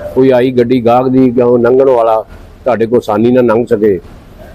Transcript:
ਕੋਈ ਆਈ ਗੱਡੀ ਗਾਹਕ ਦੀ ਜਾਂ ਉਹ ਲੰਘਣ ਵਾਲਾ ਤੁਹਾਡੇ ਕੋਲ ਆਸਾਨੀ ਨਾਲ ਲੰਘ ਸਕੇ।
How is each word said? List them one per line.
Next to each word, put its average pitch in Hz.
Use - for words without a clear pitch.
ਕੋਈ 131
ਆਈ 127
ਗੱਡੀ 120
ਗਾਹਕ 127
ਦੀ 131
ਜਾਂ 120
ਉਹ 123
ਲੰਘਣ 131
ਵਾਲਾ 113
ਤੁਹਾਡੇ 113
ਕੋਲ 120
ਆਸਾਨੀ 110
ਨਾਲ 123
ਲੰਘ 113
ਸਕੇ। 104